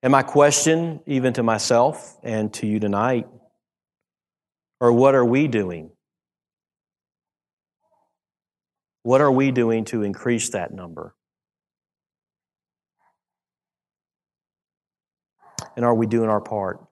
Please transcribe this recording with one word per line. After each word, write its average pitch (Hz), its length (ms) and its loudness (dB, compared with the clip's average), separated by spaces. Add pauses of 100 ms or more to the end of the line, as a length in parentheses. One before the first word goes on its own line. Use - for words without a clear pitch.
And 131 100 2
my 160 100 4
question, 160 800 2
even 127 300 -2
to 123 80 -4
myself 117 800 0
and 110 320 -4
to - 120 -8
you 104 140 -2
tonight, 107 480 -2 (1500)
are 120 100 4
what 131 240 6
are 123 120 4
we 135 200 2
doing? 90 440 -4 (3000)
What 127 180 4
are 147 100 4
we 135 200 2
doing 113 340 0
to 110 180 -4
increase 104 480 -4
that 92 220 -8
number? 85 420 -16 (4000)
And 120 80 -4
are 120 100 2
we 113 120 0
doing 113 240 -2
our 104 100 0
part? 98 400 -8 (120)